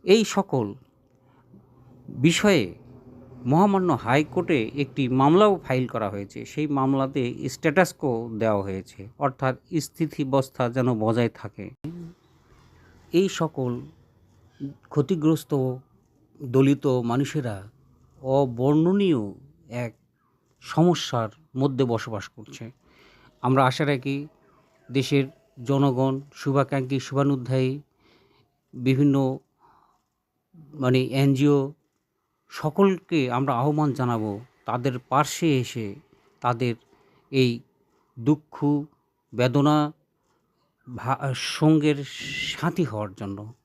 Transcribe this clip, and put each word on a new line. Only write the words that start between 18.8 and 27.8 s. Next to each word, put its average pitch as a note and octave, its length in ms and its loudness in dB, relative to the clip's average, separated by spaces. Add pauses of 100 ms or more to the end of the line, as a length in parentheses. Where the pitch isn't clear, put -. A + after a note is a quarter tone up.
এক A#2+ 240 -8 (680)
সমস্যার D3+ 680 0 (260)
মধ্যে C3+ 280 0
বসবাস A2+ 440 -4
করছে। - 360 -18 (800)
আমরা C3 240 2
আশা B2+ 200 0
রাখি C#3 300 -2 (720)
দেশের C3+ 360 0 (400)
জনগণ, C3+ 560 0 (140)
শুভাকাঙ্ক্ষী, C3+ 640 -2
শুভানুধ্যায়ী, C3 800 -2 (960)